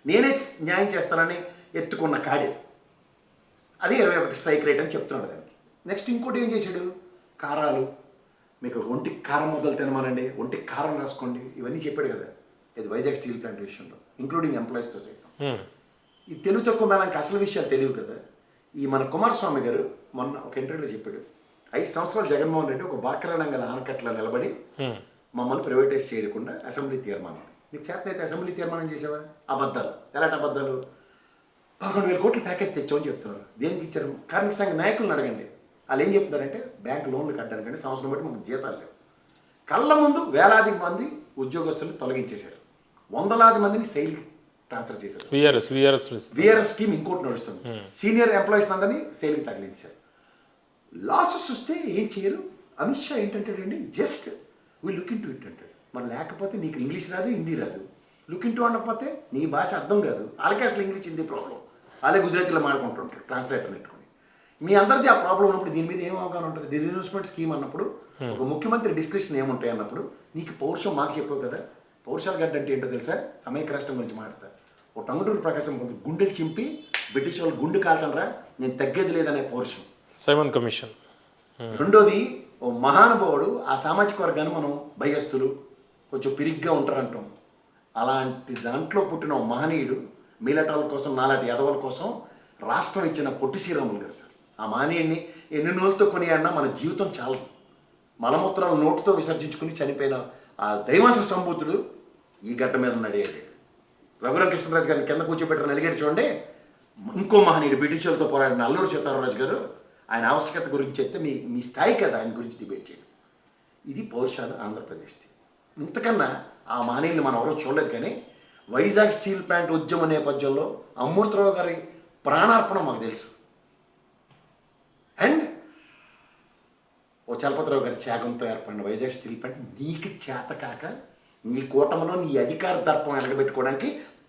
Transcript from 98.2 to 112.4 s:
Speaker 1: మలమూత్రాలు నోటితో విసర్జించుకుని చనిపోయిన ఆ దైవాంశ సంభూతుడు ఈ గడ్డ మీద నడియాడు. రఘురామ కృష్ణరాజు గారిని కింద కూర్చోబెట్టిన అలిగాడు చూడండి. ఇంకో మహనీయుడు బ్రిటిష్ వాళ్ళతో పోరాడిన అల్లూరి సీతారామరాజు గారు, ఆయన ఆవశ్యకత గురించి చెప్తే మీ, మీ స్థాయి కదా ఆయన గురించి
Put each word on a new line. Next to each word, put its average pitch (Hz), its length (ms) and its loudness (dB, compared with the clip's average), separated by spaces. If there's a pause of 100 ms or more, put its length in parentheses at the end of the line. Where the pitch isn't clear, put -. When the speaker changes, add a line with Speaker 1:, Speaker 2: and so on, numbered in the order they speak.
Speaker 1:
మలమూత్రాలు 175 540 2
నోటితో 156 360 4
విసర్జించుకుని 156 640 0
చనిపోయిన 135 520 -2 (340)
ఆ 104 300 0
దైవాంశ 214 280 8
సంభూతుడు 180 680 0 (580)
ఈ 120 200 -6
గడ్డ 127 120 0
మీద 123 180 2
నడియాడు. 104 560 -2 (760)
రఘురామ 180 240 4
కృష్ణరాజు 160 380 2
గారిని 139 200 2
కింద 156 140 0
కూర్చోబెట్టిన 156 500 0
అలిగాడు 156 240 0
చూడండి. 170 460 2 (720)
ఇంకో 202 280 8
మహనీయుడు 151 320 6
బ్రిటిష్ 147 320 0
వాళ్ళతో 156 200 2
పోరాడిన 127 340 2
అల్లూరి 170 260 2
సీతారామరాజు 135 500 -2
గారు, - 320 -2 (420)
ఆయన 117 140 0
ఆవశ్యకత 143 440 0
గురించి 135 340 -2
చెప్తే - 160 -4
మీ, 139 280 -4
మీ 120 140 -4
స్థాయి 175 320 2
కదా 127 240 2
ఆయన 113 200 -6
గురించి 117 220 -10